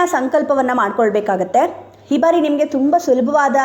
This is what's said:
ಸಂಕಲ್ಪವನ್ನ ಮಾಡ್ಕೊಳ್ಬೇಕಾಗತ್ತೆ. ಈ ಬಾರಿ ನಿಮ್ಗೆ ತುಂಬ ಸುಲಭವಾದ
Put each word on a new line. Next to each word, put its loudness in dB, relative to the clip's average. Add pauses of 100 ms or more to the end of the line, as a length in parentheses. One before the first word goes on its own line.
ಸಂಕಲ್ಪವನ್ನ 0
ಮಾಡ್ಕೊಳ್ಬೇಕಾಗತ್ತೆ. 0 (260)
ಈ 0
ಬಾರಿ 2
ನಿಮ್ಗೆ 0
ತುಂಬ 0
ಸುಲಭವಾದ 0